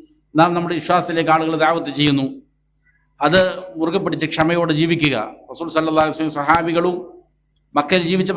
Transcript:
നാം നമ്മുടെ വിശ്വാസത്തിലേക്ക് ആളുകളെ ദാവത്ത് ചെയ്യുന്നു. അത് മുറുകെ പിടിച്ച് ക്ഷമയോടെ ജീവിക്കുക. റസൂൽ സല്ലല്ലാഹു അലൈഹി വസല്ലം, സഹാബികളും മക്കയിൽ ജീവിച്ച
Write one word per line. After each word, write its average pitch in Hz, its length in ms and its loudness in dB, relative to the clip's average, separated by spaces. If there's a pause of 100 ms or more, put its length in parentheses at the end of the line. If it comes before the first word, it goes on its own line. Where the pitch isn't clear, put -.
(400)
നാം 175 160 6
നമ്മുടെ 170 240 -4
വിശ്വാസത്തിലേക്ക് 165 540 0
ആളുകളെ 160 320 0
ദാവത്ത് 165 320 0
ചെയ്യുന്നു. 139 280 2 (1000)
അത് 180 140 6 (380)
മുറുകെ 165 260 0
പിടിച്ച് 156 280 -2
ക്ഷമയോടെ 160 480 0
ജീവിക്കുക. 156 360 0 (340)
റസൂൽ 165 260 -10
സല്ലല്ലാഹു 156 300 2
അലൈഹി 147 100 -4
വസല്ലം, 156 240 -4
സഹാബികളും 170 560 2 (840)
മക്കയിൽ 185 320 2
ജീവിച്ച 185 260 0